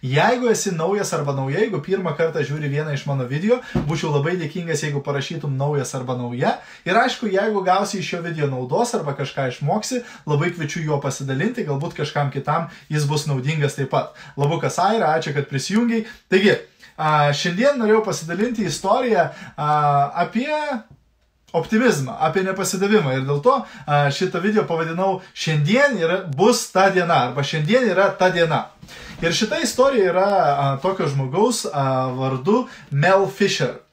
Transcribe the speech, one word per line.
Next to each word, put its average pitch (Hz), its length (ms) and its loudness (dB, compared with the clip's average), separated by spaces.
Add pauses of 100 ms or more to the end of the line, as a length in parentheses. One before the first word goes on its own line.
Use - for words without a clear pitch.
Jeigu 214 480 2
esi 196 240 0
naujas 175 400 -2
arba 143 220 -2
nauja, 135 260 0
jeigu 220 160 0
pirmą 175 400 -2
kartą 165 240 0
žiūri 147 240 -4
vieną 143 320 -4
iš - 80 -8
mano 135 240 -2
video, 202 300 0 (260)
būčiau 160 240 -2
labai 147 320 0
dėkingas, 160 400 -4
jeigu 143 240 -4
parašytum 139 480 -4
naujas 139 400 -2
arba 127 240 -6
nauja. 123 380 -2 (260)
Ir 190 220 2
aišku, 247 260 -2
jeigu 196 320 0
gausi 190 400 0
iš - 140 -6
šio 170 100 -6
video 156 240 -2
naudos 135 480 -2
arba 147 160 -4
kažką 135 400 -4
išmoksi, 214 480 -2 (240)
labai 151 240 0
kviečiu 170 400 -6
juo 147 80 0
pasidalinti, 139 720 -4
galbūt 147 320 -4
kažkam 143 320 -2
kitam 151 320 -2 (240)
jis 151 160 0
bus 147 240 -2
naudingas 143 480 -2
taip 139 160 -4
pat. - 240 -2 (160)
Labukas 143 540 0
Aira, 208 300 2
ačiū, 160 180 -4
kad 143 140 -2
prisijungiai. 220 560 0 (260)
Taigi, 202 220 6 (420)
a, 151 400 2
šiandien 233 400 2
norėjau 220 300 4
pasidalinti 196 580 -2
istoriją, 196 600 2 (260)
a, 151 140 -4 (560)
apie 226 260 -2 (1040)
optimizmą, 165 640 2 (100)
apie 160 220 2
nepasidavimą. 190 720 0
Ir 131 80 -4
dėl 143 180 -2
to, 247 140 6 (260)
a, 147 140 2 (100)
šitą 185 320 -2
video 208 240 2
pavadinau 165 540 -2 (180)
Šiandien 185 640 2
yra, 165 240 2
bus 180 480 2
ta 190 160 6
diena, 170 400 2
arba 135 160 -2
Šiandien 165 480 2
yra 185 240 4
ta 185 160 4
diena. 160 300 2 (580)
Ir 165 160 0
šita 277 240 0
istorija 254 540 2
yra, 190 180 2
a, 143 480 2
tokio 190 240 -2
žmogaus, 143 640 0
a, 131 480 0
vardu 135 480 0 (240)
Mel 180 400 4
Fisher. - 540 -2 (100)